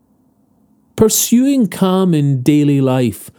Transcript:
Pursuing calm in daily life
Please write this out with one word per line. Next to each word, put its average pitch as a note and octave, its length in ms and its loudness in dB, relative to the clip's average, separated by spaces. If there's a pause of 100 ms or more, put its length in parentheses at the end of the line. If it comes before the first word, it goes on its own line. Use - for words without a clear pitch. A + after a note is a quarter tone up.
(960)
Pursuing A#3+ 760 0
calm F#3 460 0
in C#3 280 0
daily D3 400 2
life B2+ 560 -2